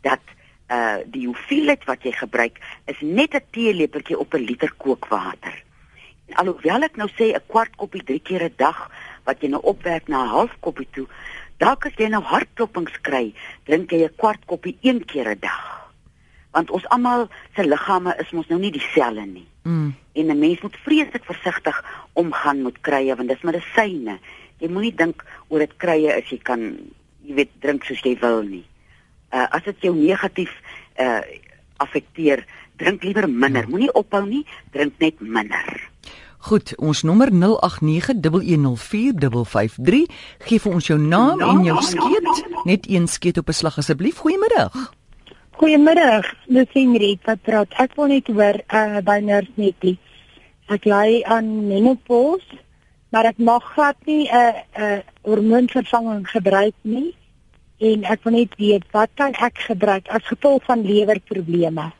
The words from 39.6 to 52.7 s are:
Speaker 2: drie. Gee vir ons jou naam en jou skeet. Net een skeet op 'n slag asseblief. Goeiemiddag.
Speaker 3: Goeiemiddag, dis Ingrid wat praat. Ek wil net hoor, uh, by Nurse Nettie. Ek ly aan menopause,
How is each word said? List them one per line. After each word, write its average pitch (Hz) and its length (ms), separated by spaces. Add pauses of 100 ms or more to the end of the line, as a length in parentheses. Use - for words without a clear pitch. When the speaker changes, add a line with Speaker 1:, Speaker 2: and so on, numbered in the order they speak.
Speaker 2:
drie. 254 260 (320)
Gee 226 200
vir 208 140
ons 170 140
jou 151 120
naam 220 420
en 190 220
jou 165 180
skeet. - 640 (200)
Net 180 240
een 175 180
skeet - 300
op 156 120
'n 160 40
slag 160 240
asseblief. 165 400
Goeiemiddag. 381 760 (580)
Speaker 3:
Goeiemiddag, 302 720 (220)
dis 254 260
Ingrid 226 520
wat 226 160
praat. 214 260 (100)
Ek 254 180
wil 294 120
net 277 200
hoor, 202 340 (120)
uh, 214 280
by 202 220
Nurse 202 320
Nettie. 185 420 (720)
Ek 202 180
ly 214 400
aan 220 420
menopause, 247 880 (540)